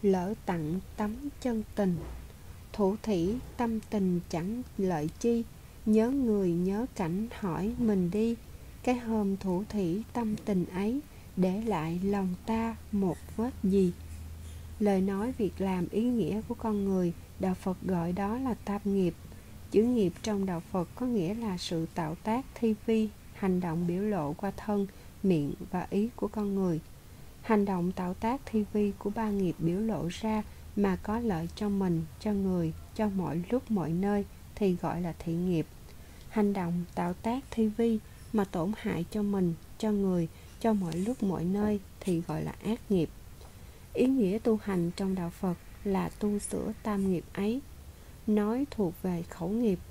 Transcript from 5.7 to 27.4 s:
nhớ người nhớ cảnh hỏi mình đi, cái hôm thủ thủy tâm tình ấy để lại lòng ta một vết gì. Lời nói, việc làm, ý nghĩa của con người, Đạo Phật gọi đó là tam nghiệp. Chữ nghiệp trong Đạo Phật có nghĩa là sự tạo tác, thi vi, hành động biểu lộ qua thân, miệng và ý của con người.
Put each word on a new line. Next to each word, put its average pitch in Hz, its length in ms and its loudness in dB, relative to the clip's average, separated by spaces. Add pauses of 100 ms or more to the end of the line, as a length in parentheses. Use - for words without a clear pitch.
nhớ 220 240 6
người 220 420 4
nhớ 190 340 2 (100)
cảnh 190 320 0 (120)
hỏi 190 400 0
mình 196 320 4
đi, 226 240 2 (480)
cái 254 120 4
hôm 214 420 0
thủ 185 320 0
thủy 196 340 0 (100)
tâm 220 220 0
tình 190 300 2
ấy 202 340 0 (380)
để 185 240 4
lại 175 420 0
lòng 196 320 0 (100)
ta 226 300 0 (160)
một 190 260 2 (200)
vết 240 160 0 (100)
gì. 190 300 6 (840)
Lời 202 220 4
nói, 196 360 0
việc 190 200 0
làm, 185 320 0
ý 214 140 2
nghĩa 220 440 2
của 240 80 -4
con 208 300 0
người, 185 280 2 (260)
Đạo 185 140 2
Phật 185 280 -2
gọi 175 300 0
đó 202 260 -2
là 262 160 0
tam 202 320 -4
nghiệp. 196 280 4 (580)
Chữ 202 120 6
nghiệp 226 300 4 (100)
trong 202 220 0
Đạo 175 160 -2 (100)
Phật 175 240 0
có 247 100 -4
nghĩa 208 280 2
là 214 240 -2
sự 165 280 -2 (100)
tạo 160 200 -2
tác, 233 300 0 (100)
thi 226 200 2 (100)
vi, 220 240 4 (240)
hành 185 260 2
động 175 280 0
biểu 175 140 0
lộ 175 320 0
qua 196 240 -4
thân, 202 300 0 (360)
miệng 156 300 4 (180)
và 180 180 -2
ý 208 260 2
của 202 120 -2
con 208 280 -2
người. 180 240 2 (640)